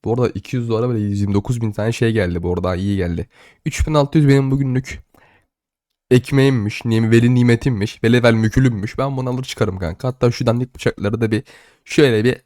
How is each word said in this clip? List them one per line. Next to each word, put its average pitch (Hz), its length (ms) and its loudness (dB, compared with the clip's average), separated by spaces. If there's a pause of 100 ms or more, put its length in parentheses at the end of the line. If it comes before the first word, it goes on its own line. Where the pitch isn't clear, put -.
Bu 107 80 -2
arada 120 160 0
iki - 280 -8
yüz 120 120 -4
dolara 113 200 -2
böyle 117 120 -2
yüz 101 200 -2
yirmi 101 140 -2
dokuz 117 260 -2
bin 110 120 -4
tane 107 200 -4
şey 113 200 0
geldi. 90 300 -2
Bu 90 120 -2
arada 90 220 -2
iyi 98 200 -2
geldi. 87 320 -4 (380)
Üç - 200 -2
bin 156 80 -4
altı 147 240 2
yüz 147 100 4
benim 139 220 4
bugünlük 131 500 -4 (1080)
ekmeğimmiş, 127 760 2
nem-, 113 260 0
veli 117 240 6
nimetimmiş, 120 680 0
velevel 117 300 4
mükülümmüş. 110 640 0
Ben 135 180 -4
bunu 127 140 -4
alır 127 140 -6
çıkarım 98 340 -4
kanka. 90 300 -6
Hatta 123 220 0
şu 120 160 -4
dandik 120 280 -2
bıçakları 113 460 -4
da 110 100 0
bir 107 120 -2 (420)
şöyle 117 400 2
bir 127 220 0